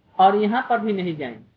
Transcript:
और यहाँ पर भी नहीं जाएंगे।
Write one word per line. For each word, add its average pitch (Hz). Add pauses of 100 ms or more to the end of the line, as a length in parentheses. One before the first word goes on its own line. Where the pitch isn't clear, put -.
(180)
और 196
यहाँ 214
पर 233
भी 214
नहीं 180
जाएंगे। 120 (120)